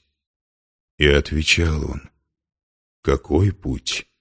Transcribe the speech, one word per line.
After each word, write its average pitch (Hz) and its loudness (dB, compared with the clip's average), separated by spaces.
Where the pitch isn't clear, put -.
И 78 2
отвечал 76 0
он: 69 -12
«Какой 76 0
путь? - -8